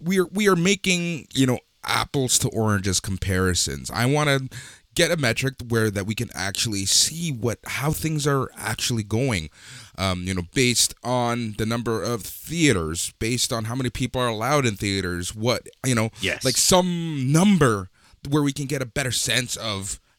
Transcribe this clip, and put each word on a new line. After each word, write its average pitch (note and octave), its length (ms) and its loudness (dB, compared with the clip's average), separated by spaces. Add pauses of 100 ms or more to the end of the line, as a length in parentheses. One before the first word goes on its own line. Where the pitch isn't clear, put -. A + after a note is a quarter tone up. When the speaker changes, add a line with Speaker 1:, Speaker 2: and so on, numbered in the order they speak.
Speaker 1:
we F#3 180 0
are, F3+ 60 4
we G3 240 2
are F3+ 80 6
making, F3 760 0
you C3 120 4
know, B2 140 2 (260)
apples A#2 540 2
to C3 100 0
oranges G2+ 500 2
comparisons. F#2 880 -2
I A#2 180 0
wanna C#3+ 340 2 (520)
get E3 180 2
a F3 60 -2
metric C3 380 -2 (140)
where A2 200 2
that G2 160 -4
we A2 100 -2
can A#2 200 -4
actually G2 500 -4
see D#3+ 460 2
what, A2+ 340 -2
how C#3 260 -2
things D3+ 360 -2
are C#3 300 0
actually A2 460 -2
going, G#2 460 -2 (480)
um, F#2 260 -2
you F#2+ 100 -2
know, F2+ 100 -2 (100)
based B2 400 2 (100)
on A#2+ 540 -2
the A2+ 80 -2
number A2+ 380 -2
of A2 200 -4
theaters, G2+ 960 0
based A#2+ 340 -2
on A2+ 120 -4
how A#2 100 -6
many B2+ 140 -2
people B2+ 320 -4
are B2 60 0
allowed B2 380 0
in G#2+ 100 0
theaters, F#2 580 -2
what, A2+ 340 -2 (180)
you B2+ 100 2
know, A2+ 140 2 (100)
Speaker 2:
Yes. - 240 -2
Speaker 1:
like, C3 140 2
some E3 720 2
number D3+ 580 6 (400)
where D3 140 2
we C#3+ 80 2
can C#3+ 140 -6
get C3+ 160 -4
a B2+ 40 -6
better B2+ 260 -4
sense A#2+ 440 0
of G2 440 -6 (200)